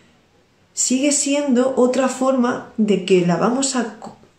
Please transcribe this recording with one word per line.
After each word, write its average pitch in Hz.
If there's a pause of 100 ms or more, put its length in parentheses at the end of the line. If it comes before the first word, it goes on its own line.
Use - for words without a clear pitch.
(720)
Sigue 269
siendo 277
otra 247
forma 262
de 202
que 180
la 175
vamos 247
a 220
co-, - (220)